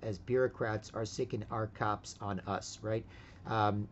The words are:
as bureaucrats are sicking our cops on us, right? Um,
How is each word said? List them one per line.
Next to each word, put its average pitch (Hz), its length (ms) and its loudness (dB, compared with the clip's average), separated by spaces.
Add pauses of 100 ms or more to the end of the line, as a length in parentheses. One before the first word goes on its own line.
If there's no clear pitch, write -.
as 107 160 -2
bureaucrats 113 760 2
are 110 120 0
sicking 113 460 -2
our 113 160 0
cops 107 540 -2
on 101 260 -2
us, - 340 -2
right? 110 240 0 (420)
Um, 104 440 4